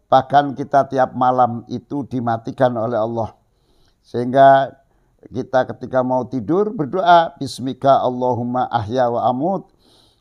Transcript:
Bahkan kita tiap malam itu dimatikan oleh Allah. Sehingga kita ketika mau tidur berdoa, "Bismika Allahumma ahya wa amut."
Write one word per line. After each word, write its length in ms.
Bahkan 480
kita 320
tiap 300
malam 500
itu 400
dimatikan 720
oleh 240
Allah. 320
Sehingga 640
kita 460
ketika 320
mau 240
tidur 420
berdoa, 640
"Bismika 640
Allahumma 720
ahya 400
wa 180
amut." 400